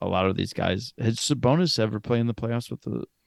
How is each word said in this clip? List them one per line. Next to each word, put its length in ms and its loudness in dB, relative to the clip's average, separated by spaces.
a 60 -4
lot 200 2
of 100 2
these 160 -2
guys, 460 -2
has 180 0
Sabonis 640 2
ever 180 0
played 220 0
in 80 2
the 60 -2
playoffs 360 -4
with 120 -10
the 220 -4